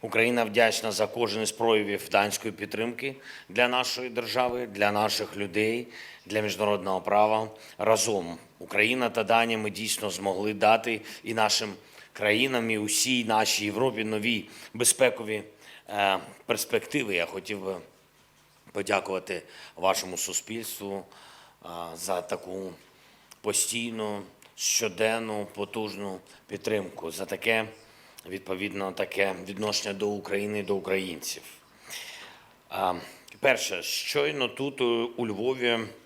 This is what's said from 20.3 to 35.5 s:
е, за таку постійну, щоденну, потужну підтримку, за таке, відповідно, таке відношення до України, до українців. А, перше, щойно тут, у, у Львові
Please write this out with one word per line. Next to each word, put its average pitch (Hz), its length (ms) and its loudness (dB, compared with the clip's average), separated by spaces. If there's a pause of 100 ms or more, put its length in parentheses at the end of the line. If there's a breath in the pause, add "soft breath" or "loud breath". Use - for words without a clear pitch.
е, - 40 -16 (280)
за 90 260 -2
таку 92 500 -8 (680 loud breath)
постійну, 110 800 -2 (340)
щоденну, 110 1000 0
потужну 101 680 -6 (280 loud breath)
підтримку, 98 640 -4
за 90 140 -6
таке, 113 400 0 (640 loud breath)
відповідно, 95 600 -4
таке 98 440 0 (120)
відношення 101 460 -2
до 101 160 -2
України, 101 540 -2
до 98 120 0
українців. 92 680 -4 (1300 loud breath)
А, 92 240 2 (460 loud breath)
перше, 107 440 2
щойно 147 640 0
тут, 139 340 -4
у, 120 360 2
у 120 100 -2
Львові 117 520 0 (260)